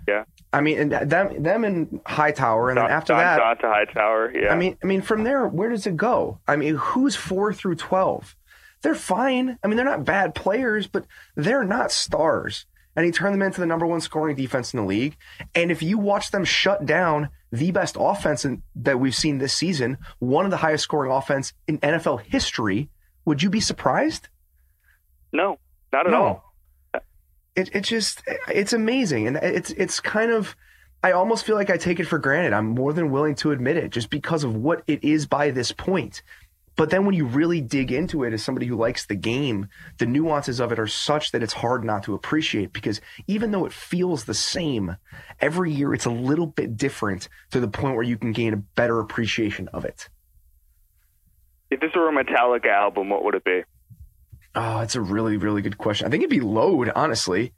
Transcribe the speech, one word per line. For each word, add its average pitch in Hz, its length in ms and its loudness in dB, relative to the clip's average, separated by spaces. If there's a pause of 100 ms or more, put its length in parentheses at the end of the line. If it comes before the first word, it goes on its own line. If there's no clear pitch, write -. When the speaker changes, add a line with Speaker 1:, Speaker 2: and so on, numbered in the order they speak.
Speaker 1:
that, 104 60 2
Speaker 2:
yeah. 107 120 0 (280)
Speaker 1:
I 143 80 2
mean, 151 180 2
and 147 120 2
th-, 143 180 0
them, 180 340 0
them 202 220 2
and 175 400 -2
Hightower, 127 640 2
and 127 80 2
then 113 80 4
Speaker 2:
Don-, - 60 2
Speaker 1:
after 151 200 2
Speaker 2:
Don-, 120 100 6
Speaker 1:
that, 170 180 4
Speaker 2:
Donta 117 320 2
Hightower, 110 640 2
yeah. 104 160 4
Speaker 1:
I 165 40 4
mean, 180 260 0
I - 40 -2
mean, 190 140 2
from 214 220 0
there, 254 240 0
where 185 240 -2
does 226 160 -4
it 185 100 -2
go? 196 500 0
I 143 100 2
mean, 151 180 2
who's 254 400 0
four 196 380 -2
through 180 240 -4
twelve? - 600 -2 (460)
They're 302 140 2
fine. 254 680 0
I 196 60 0
mean, 214 80 2
they're 247 100 2
not 269 180 -2
bad 170 300 0
players, 214 540 -2
but - 180 -6 (300)
they're 226 260 2
not 208 300 -2
stars. - 720 0 (300)
And 160 100 4
he 170 60 2
turned 196 200 0
them 196 100 2
into 185 180 -2
the 180 60 0
number 165 200 0
one 165 140 0
scoring 156 340 -2
defense 131 400 -2
in 123 60 -2
the 104 40 0
league. 107 320 0 (380)
And 170 160 2
if 165 140 -2
you 196 140 0
watch 202 340 0
them 196 120 0
shut 196 400 2
down 151 440 2 (240)
the 139 180 0
best 180 260 0
offense - 480 0
in, 135 200 -2 (100)
that 131 240 0
we've 131 160 2
seen 147 240 0
this 131 160 0
season, 135 440 0 (200)
one 135 260 2
of 196 60 0
the 180 60 0
highest 156 260 2
scoring 135 300 0
offense 135 400 0 (160)
in 151 120 0
N 151 140 2
F 165 140 0
L 139 80 0
history, 120 720 -2 (340)
would 147 160 0
you 190 100 2
be 214 100 0
surprised? 208 680 0 (1040)
Speaker 2:
No, 180 280 0 (320)
not 147 140 4
at 180 40 4
Speaker 1:
No. 208 140 4
Speaker 2:
all. - 300 -4 (1000)
Speaker 1:
It, 185 200 -2
it 202 80 0
just, 220 400 -4 (260)
it's 202 240 0
amazing. 220 560 0
And 135 80 -2
it's, - 340 -2
it's 190 300 -4
kind 226 320 0
of, 220 240 -2 (480)
I 185 80 4
almost 202 340 0
feel 214 80 2
like 202 160 0
I 180 60 2
take 180 240 0
it 165 60 -2
for 160 120 0
granted. 139 340 2
I'm 107 140 2
more 127 260 0
than 156 200 0
willing 143 240 0
to 151 160 0
admit 131 240 0
it 135 140 -2
just 120 200 -4
because 151 320 -2
of 117 140 -2
what 151 300 0
it 147 180 -2
is 151 220 2
by 143 240 2
this 127 200 -2
point. - 520 -4 (520)
But 156 140 2
then 185 160 4
when 196 100 4
you 156 120 2
really 160 340 2
dig 127 320 -2
into 151 320 -2
it 117 80 -2
as 110 100 -4
somebody 127 220 -4
who 120 120 -2
likes 113 280 0
the 104 100 -4
game, 110 540 -2 (300)
the 120 80 2
nuances 143 520 0
of 120 140 0
it 113 60 -2
are 110 80 0
such - 460 -2
that 120 100 0
it's 110 100 -4
hard 120 320 -2
not 107 200 -2
to 104 100 -4
appreciate, 113 580 -2
because 107 300 -6 (240)
even 208 240 -2
though 196 160 0
it - 80 -10
feels 180 500 -2
the - 80 -6
same, 107 640 -4 (420)
every 160 320 0
year 139 220 0
it's 117 140 -2
a 120 40 0
little 131 360 0
bit 120 320 -4
different 104 500 -4 (220)
to 131 100 0
the 120 80 0
point 135 260 -2
where 113 80 0
you 120 140 -2
can 117 160 -4
gain 113 220 0
a - 20 -2
better 117 440 0
appreciation 107 720 -2
of - 100 -8
it. - 240 -12 (1600)
Speaker 2:
If 147 100 -2
this 160 140 0
were 170 140 4
a 143 160 2
Metallica 123 440 2
album, 101 420 2
what 101 120 0
would 101 120 0
it 95 100 -2
be? 92 200 0 (880)
Speaker 1:
Oh, 113 260 -2
that's 113 160 -4
a 123 60 -2
really, 107 340 0
really 104 240 0
good 101 160 -4
question. - 300 -2
I 107 40 -2
think 165 120 2
it'd 349 80 0
be 233 100 2
Load, 117 560 2
honestly, 120 600 0